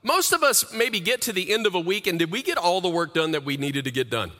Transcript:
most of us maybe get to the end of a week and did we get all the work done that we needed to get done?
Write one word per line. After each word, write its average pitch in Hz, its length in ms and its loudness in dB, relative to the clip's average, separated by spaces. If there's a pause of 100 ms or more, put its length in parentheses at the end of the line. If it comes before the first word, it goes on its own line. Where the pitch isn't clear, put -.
most 339 280 2
of 330 120 2
us - 280 2
maybe 226 280 0
get 233 240 0
to 233 100 -2
the 180 180 -2
end 220 140 0
of 190 80 2
a 180 60 0
week 190 260 -2
and 175 140 0
did 165 120 2
we 262 120 -4
get 349 160 0
all 180 220 2
the 180 80 0
work 165 260 -2
done 160 160 2
that 147 120 -2
we 139 140 -2
needed 139 280 -2
to 131 60 -4
get 120 200 -2
done? 104 280 -2